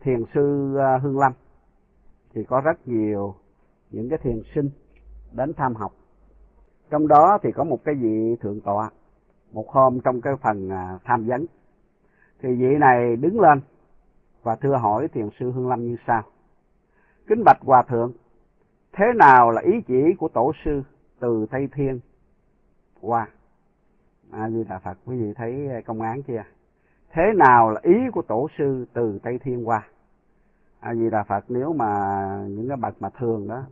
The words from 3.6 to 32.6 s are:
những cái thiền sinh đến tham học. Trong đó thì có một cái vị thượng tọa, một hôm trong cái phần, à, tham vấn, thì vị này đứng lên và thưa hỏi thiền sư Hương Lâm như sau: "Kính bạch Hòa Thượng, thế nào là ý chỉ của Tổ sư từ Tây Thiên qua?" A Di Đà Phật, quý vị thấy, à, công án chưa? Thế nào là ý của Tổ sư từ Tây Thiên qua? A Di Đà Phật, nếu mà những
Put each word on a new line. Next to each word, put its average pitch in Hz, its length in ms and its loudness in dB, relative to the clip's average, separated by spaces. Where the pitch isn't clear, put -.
những 110 180 -10
cái 156 100 -4
thiền 113 240 -4
sinh 143 160 -2
đến 139 220 -6
tham 131 200 -4
học. 107 180 -10
Trong 151 180 0
đó 165 340 8
thì 120 100 -2
có 139 120 -2
một 143 200 -6
cái 151 100 -2
vị 113 460 -2
thượng 104 200 -8
tọa, 104 300 -4
một 110 180 -10
hôm 131 300 4
trong 127 200 -2
cái 139 220 -4
phần, 101 280 -2
à, 92 340 -8
tham 117 220 0
vấn, 127 200 -4
thì 127 140 -2
vị 127 240 2
này 120 380 4
đứng 180 240 -2
lên 151 200 6
và 113 140 -2
thưa 135 200 0
hỏi 117 320 0
thiền 110 200 -6
sư 127 100 -4
Hương 127 180 -6
Lâm 120 160 -4
như 120 120 -6
sau: 113 160 -2
"Kính 233 180 0
bạch 139 160 8
Hòa 127 220 4
Thượng, 120 300 -2
thế 196 120 0
nào 127 340 8
là 113 120 0
ý 180 100 2
chỉ 139 320 2
của 156 100 -4
Tổ 127 240 0
sư 143 180 -4
từ 113 300 -2
Tây 135 220 -4
Thiên 131 280 -4
qua?" 113 280 -4
A 110 200 -8
Di 113 140 -4
Đà 95 140 -12
Phật, 92 260 -14
quý 127 120 -10
vị 107 180 -6
thấy, 127 340 -10
à, 120 180 -8
công 113 140 -10
án 117 220 -6
chưa? 117 200 -8
Thế 160 100 0
nào 120 340 8
là 107 140 -4
ý 226 280 2
của 180 100 -4
Tổ 123 260 -4
sư 135 340 -4
từ 110 300 -4
Tây 120 160 -6
Thiên 123 300 -8
qua? 110 200 -2
A 117 140 -8
Di 113 160 -2
Đà 104 120 -2
Phật, 101 260 -4
nếu 127 240 -4
mà 101 760 -4
những 107 200 -8